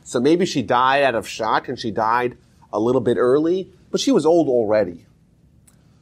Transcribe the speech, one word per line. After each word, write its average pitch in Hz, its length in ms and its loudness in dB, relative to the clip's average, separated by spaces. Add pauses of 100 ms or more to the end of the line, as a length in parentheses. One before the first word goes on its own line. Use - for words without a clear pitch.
So - 160 -4
maybe 165 260 2
she 143 180 -4
died 131 400 2
out 127 120 0
of 110 120 -4
shock 120 420 -4
and 123 80 -8
she 117 140 -8
died 117 440 -2 (380)
a 104 60 -4
little 120 220 0
bit 113 160 0
early, 156 540 0 (200)
but 190 100 -4
she 277 100 0
was 190 140 2
old 165 240 4
already. 107 560 0 (960)